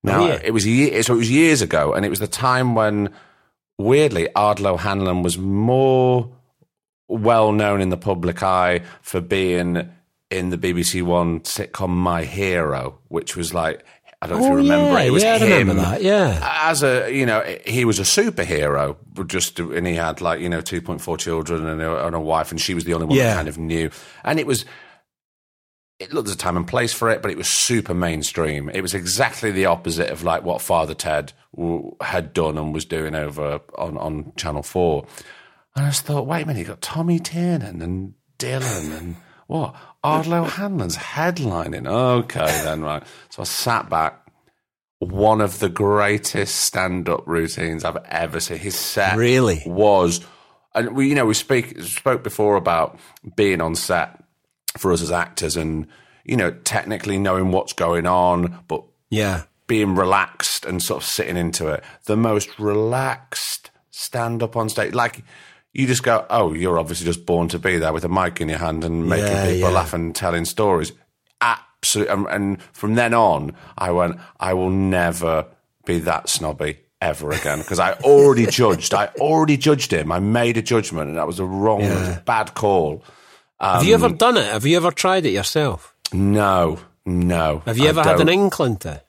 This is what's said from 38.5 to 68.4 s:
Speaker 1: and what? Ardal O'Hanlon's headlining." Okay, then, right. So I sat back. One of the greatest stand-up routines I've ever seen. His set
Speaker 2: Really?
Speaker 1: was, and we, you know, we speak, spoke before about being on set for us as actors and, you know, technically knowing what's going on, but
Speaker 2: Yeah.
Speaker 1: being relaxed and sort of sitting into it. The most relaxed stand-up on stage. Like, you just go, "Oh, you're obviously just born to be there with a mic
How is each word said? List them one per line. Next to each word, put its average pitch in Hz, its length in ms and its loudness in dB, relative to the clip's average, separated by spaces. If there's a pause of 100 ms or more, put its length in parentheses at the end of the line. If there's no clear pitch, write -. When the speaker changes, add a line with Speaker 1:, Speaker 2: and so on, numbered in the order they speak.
Speaker 1:
and 85 200 -12 (320)
what? - 260 -4 (300)
Ardal 160 400 0
O'Hanlon's 170 520 -4
headlining." 90 920 -4
Okay, 120 580 2 (160)
then, 78 200 -4
right. 76 200 -4 (280)
So - 120 -12
I - 20 -6
sat - 460 -2
back. 80 300 0 (800)
One 104 400 2
of 98 180 0
the 101 100 0
greatest 101 920 0
stand-up 90 640 -2
routines 82 580 -4
I've 82 140 -4 (100)
ever 82 300 -4
seen. 82 200 -6
His 92 180 -8
set 95 400 0
Speaker 2:
Really? 120 500 4
Speaker 1:
was, 90 540 4 (560)
and 117 180 -2
we, 135 140 2
you 143 80 2
know, 127 100 2
we 107 80 2
speak, - 480 -2
spoke 123 400 -2
before 104 320 2
about 85 420 0 (380)
being 98 260 2
on 82 140 0
set - 480 -2 (560)
for 95 140 2
us 85 100 0
as 78 80 -4
actors 85 460 -4
and, 80 320 -4 (360)
you - 120 -2
know, 90 160 0
technically 101 680 -4
knowing 95 320 0
what's 92 220 0
going 85 340 0
on, 90 640 2
but 90 160 -6 (260)
Speaker 2:
Yeah. 101 320 -2 (240)
Speaker 1:
being 104 300 0
relaxed 95 680 0
and 90 160 -6
sort - 220 -4
of - 60 -8
sitting - 280 -4
into 85 300 -2
it. 76 160 -4 (240)
The 107 100 0
most 110 440 0
relaxed 113 1120 -4 (180)
stand-up 117 640 -4
on 110 120 -2
stage. 107 260 -2
Like, 117 300 -2 (520)
you 131 120 0
just 127 160 0
go, 117 260 4
"Oh, 98 220 2
you're 85 260 0
obviously 82 260 -4
just 87 220 -2
born 87 220 2
to 85 100 -4
be 90 200 0
there 80 140 0
with 82 120 -4
a 87 40 -4
mic 90 320 0